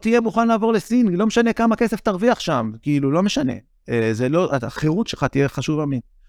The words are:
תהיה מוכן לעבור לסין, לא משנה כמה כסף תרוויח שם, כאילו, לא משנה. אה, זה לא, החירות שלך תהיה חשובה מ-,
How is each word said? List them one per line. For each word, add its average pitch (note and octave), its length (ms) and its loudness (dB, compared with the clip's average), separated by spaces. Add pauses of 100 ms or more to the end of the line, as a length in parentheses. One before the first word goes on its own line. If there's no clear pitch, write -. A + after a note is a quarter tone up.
תהיה A#3 200 2
מוכן A3+ 280 0
לעבור A3+ 240 2
לסין, A3+ 360 2
לא F3+ 180 0
משנה A#3 260 2
כמה A3+ 240 2
כסף A#3 240 -2
תרוויח G#3+ 400 0
שם, A#2 320 -2 (100)
כאילו, C#3+ 280 0
לא E3 120 2
משנה. B3+ 300 0 (360)
אה, A2+ 240 0
זה A#2+ 160 0
לא, E3+ 240 2
החירות D3+ 540 -2
שלך - 180 -6
תהיה C#3 240 0
חשובה D3 380 -4
מ-, C3+ 140 -2 (280)